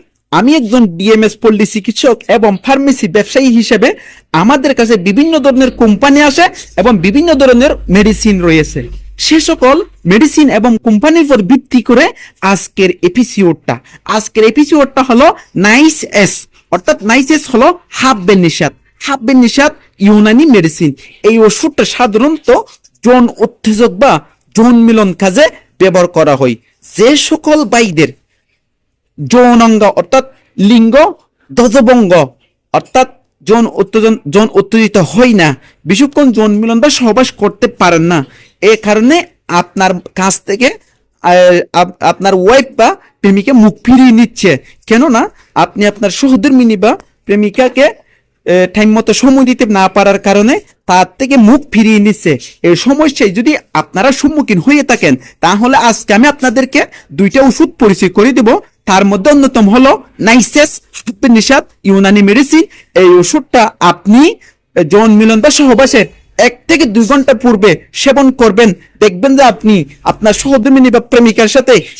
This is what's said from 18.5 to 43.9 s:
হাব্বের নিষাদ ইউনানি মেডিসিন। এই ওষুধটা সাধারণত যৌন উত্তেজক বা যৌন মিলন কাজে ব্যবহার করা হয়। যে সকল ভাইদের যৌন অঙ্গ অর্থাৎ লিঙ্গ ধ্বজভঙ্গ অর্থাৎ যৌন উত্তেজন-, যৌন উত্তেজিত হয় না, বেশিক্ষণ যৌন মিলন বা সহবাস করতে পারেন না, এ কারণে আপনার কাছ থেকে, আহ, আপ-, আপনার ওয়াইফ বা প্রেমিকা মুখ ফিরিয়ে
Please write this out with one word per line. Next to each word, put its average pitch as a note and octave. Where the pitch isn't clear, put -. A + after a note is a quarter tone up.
হাব্বের C4
নিষাদ C4+
ইউনানি G#3+
মেডিসিন। E3
এই A3+
ওষুধটা A3
সাধারণত B3
যৌন A#3+
উত্তেজক G#3+
বা F#3+
যৌন A#3+
মিলন A3+
কাজে F#3+
ব্যবহার F3+
করা D#3
হয়। B2+
যে C4
সকল D4+
ভাইদের F#3+
যৌন A#3+
অঙ্গ A3
অর্থাৎ G#3
লিঙ্গ A#3
ধ্বজভঙ্গ A3+
অর্থাৎ B3+
যৌন A3+
উত্তেজন-, A3
যৌন G3+
উত্তেজিত G#3
হয় G#3+
না, D#3
বেশিক্ষণ C4
যৌন G#3+
মিলন A3+
বা D4
সহবাস B3+
করতে G#3
পারেন E3+
না, E3
এ G#3
কারণে A#3
আপনার F#3
কাছ F#3
থেকে, C4+
আহ, F3
আপ-, F3+
আপনার F#3
ওয়াইফ G#3+
বা C#4+
প্রেমিকা G3+
মুখ G#3+
ফিরিয়ে B3+